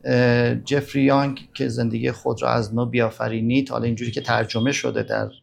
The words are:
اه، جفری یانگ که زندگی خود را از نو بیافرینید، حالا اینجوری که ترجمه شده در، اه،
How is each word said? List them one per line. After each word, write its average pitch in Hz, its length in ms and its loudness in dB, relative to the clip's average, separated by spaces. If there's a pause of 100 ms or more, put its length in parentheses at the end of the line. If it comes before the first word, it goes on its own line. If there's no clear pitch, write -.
اه، 120 520 4
جفری 139 480 -2
یانگ 139 500 2
که 135 140 -2
زندگی 117 440 -2
خود 120 300 -4
را 127 80 0
از 113 260 0
نو 120 100 0
بیافرینید، 117 840 0
حالا 117 140 -2
اینجوری 117 280 -2
که - 100 -6
ترجمه 113 500 0
شده 127 320 -2
در، 107 200 -2
اه، - 60 -8 (140)